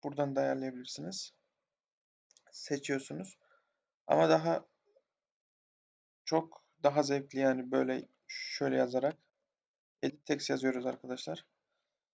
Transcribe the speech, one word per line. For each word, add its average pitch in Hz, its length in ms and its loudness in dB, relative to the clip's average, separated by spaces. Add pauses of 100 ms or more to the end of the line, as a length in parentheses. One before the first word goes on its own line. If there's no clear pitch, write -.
Buradan 143 320 -2
da 139 60 2
ayarlayabilirsiniz. 135 920 -4 (1160)
Seçiyorsunuz. 143 840 -6 (720)
Ama 160 220 4
daha 160 360 4 (1600)
çok 165 400 -2 (180)
daha 143 200 4
zevkli 139 360 0
yani 127 320 2
böyle 131 360 0 (200)
şöyle - 480 -2
yazarak 131 420 2 (840)
edit 139 240 -4
text 143 240 -2
yazıyoruz 127 360 0
arkadaşlar. 127 600 -8 (680)